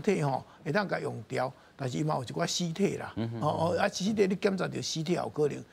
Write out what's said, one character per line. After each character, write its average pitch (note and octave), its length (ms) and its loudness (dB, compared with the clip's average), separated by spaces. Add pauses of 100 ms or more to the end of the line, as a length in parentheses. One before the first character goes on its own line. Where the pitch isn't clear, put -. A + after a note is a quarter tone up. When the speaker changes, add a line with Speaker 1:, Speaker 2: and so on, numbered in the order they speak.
Speaker 1:
体 F#3 200 2
吼， C3+ 220 0 (220)
会 D#3+ 60 -2
当 G3+ 140 2
甲 D#3 140 -2
用 B2 260 -4
掉， B2+ 240 -2 (280)
但 B2+ 120 -4
是 C3+ 80 -4
伊 D#3+ 60 2
嘛 D3+ 120 2
有 C3+ 80 -2
一 A2 40 -8
寡 E3 180 -2
死 F3 280 0
体 E3+ 240 0
啦。 - 180 -8
Speaker 2:
嗯 A2+ 140 -2
哼。 A#2 120 -6
Speaker 1:
哦 D3 60 2 (260)
哦， E3+ 60 2
啊， G3 80 4
死 F#3+ 160 -4
体 G3+ 240 4
你 F#3+ 80 0
检 F#3+ 220 2
查 F#3 100 0
着 C3+ 140 -4
死 D#3+ 200 -4
体 D#3+ 120 0
也 D#3 40 2
有 A#2+ 120 -2
可 D3 180 2
能。 B2+ 260 -4